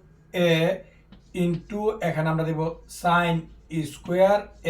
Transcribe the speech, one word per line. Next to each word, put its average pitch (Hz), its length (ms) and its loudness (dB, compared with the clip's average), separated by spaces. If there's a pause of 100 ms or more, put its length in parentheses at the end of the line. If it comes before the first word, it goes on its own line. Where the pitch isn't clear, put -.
(480)
A 165 40 4 (920)
into 175 360 -4 (280)
এখানে 156 240 -2
আমরা 160 180 0
দেব 156 100 -4 (400)
sin 175 340 2 (580)
square 190 500 2 (280)